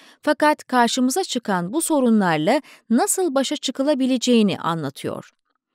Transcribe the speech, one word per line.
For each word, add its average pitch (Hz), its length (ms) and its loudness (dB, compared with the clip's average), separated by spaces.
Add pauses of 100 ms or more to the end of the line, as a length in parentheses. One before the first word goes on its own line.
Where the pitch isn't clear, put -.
(220)
fakat 302 460 0
karşımıza 254 560 0
çıkan 190 500 -4
bu 320 80 -2
sorunlarla 220 800 2 (280)
nasıl 320 460 0
başa 277 200 0
çıkılabileceğini 254 1040 0
anlatıyor. 151 680 -6 (460)